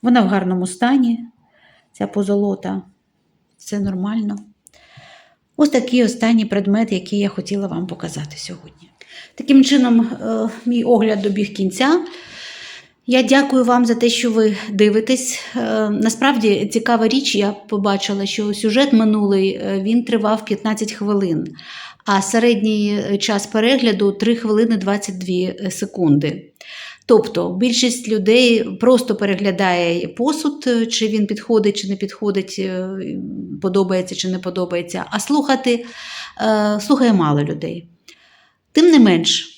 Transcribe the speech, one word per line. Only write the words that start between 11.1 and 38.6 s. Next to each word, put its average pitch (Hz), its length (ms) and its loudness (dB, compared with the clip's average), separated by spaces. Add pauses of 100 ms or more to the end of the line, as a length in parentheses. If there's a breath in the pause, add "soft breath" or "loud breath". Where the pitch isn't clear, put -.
добіг 202 320 -2
кінця. 262 520 0 (1000 loud breath)
Я 254 160 2
дякую 269 400 4
вам 240 220 4
за 226 100 2
те, 233 140 2
що 233 220 0
ви 214 260 2 (120)
дивитесь. 214 720 0 (160 loud breath)
Е, 220 340 -2
насправді 214 760 0
цікава 226 420 0
річ, 269 280 0
я 202 160 0
побачила, 196 760 -2
що 208 280 -4
сюжет 226 400 2
минулий, 208 560 2
е, 196 340 -4
він 233 200 0
тривав 214 420 -2
п'ятнадцять 214 460 -4
хвилин, 196 540 -2 (600 loud breath)
а 196 160 0
середній, 214 800 0 (120)
е, 202 60 0
час 202 300 -2
перегляду — 220 720 2
три 233 160 2
хвилини 226 420 0
двадцять 196 400 -4
дві 180 420 -4 (100)
секунди. 151 840 0 (540 loud breath)
Тобто 175 500 2
більшість 240 520 0
людей 220 560 4
просто 233 520 2
переглядає 180 920 0
посуд, 294 600 -4
е, 233 180 0
чи 226 220 -2
він 208 200 0
підходить, 214 500 0
чи 196 100 -8
не 196 80 -4
підходить, 196 640 -4
е, 185 300 -6 (720)
подобається, 185 540 0
чи 185 140 -6
не 185 100 -4
подобається, 180 720 -6
а 214 100 -4
слухати, 262 640 0 (560 loud breath)
е, 214 400 0
слухає 247 320 2
мало 151 300 2
людей. 160 460 -8 (840 soft breath)